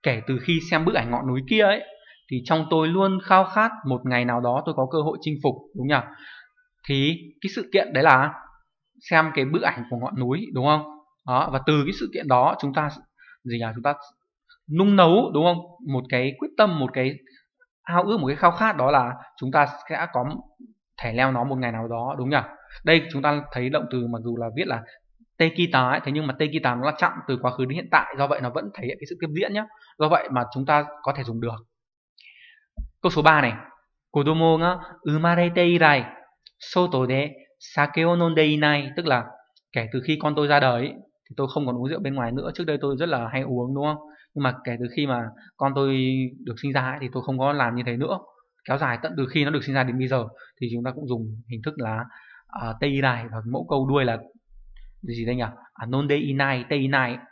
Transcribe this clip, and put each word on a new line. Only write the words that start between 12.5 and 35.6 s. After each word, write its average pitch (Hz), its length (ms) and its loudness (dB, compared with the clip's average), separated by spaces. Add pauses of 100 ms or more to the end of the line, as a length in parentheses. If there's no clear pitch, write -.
chúng 139 140 -4
ta 151 140 0 (560)
gì 117 140 -4
nhỉ? 117 160 -4
Chúng 113 80 -10
ta 143 120 0 (840)
nung 202 180 6
nấu, 180 380 8
đúng 151 100 2
không? 175 140 4 (340)
Một 127 160 -2
cái 131 300 0
quyết 302 180 -6
tâm, 185 220 4
một 127 140 0
cái 135 220 0 (680)
ao 175 200 0
ước, 202 180 0
một 131 60 0
cái 143 100 -2
khao 175 140 6
khát, 208 260 0
đó 135 140 2
là 127 240 2 (260)
chúng 131 120 -4
ta 147 140 6 (240)
sẽ 160 220 -4
có 127 120 -2 (760)
thể 117 100 -4
leo 131 200 2
nó 120 120 0
một 135 140 -4
ngày 120 140 -2
nào 113 160 -6
đó, 120 300 -6
đúng 127 120 -4
nhỉ? 139 100 2 (440)
Đây 165 180 4 (100)
chúng 139 100 -4
ta 147 200 0 (100)
thấy 127 180 -4
động 151 200 -2
từ 123 160 -2
mặc 117 180 -6
dù 117 120 -4
là 117 100 -6 (100)
viết 170 100 -2
là 117 160 -6 (560)
tekita 165 420 2
ấy, 127 240 2
thế 135 80 -4
nhưng 151 140 -2
mà 135 120 -4
tekita 147 360 0
nó 123 120 -2
là 151 120 0
chậm 175 140 2 (160)
từ 127 140 -2
quá 131 80 0
khứ 131 140 -4
đến 131 120 -6
hiện 175 140 -8
tại, - 280 2
do 139 80 2
vậy 143 140 0
nó 123 100 -4
vẫn 160 240 -6
thể - 120 -10
hiện 131 140 -8
cái 147 100 -14
sự 175 100 -10
tiếp 165 140 -4
diễn 196 180 -2
nhá. 214 140 -4 (320)
Do - 100 2
vậy - 240 2
mà 123 120 0 (100)
chúng 135 120 -4
ta 147 180 4 (180)
có 139 140 -2
thể 135 80 -8
dùng 117 160 -6
được. 117 160 -6 (1500)
Câu 180 80 2
số 160 120 0
ba 151 180 8
này. 120 120 0 (600)
"Kodomo 160 440 4
ga 175 200 2 (380)
umarete 170 500 4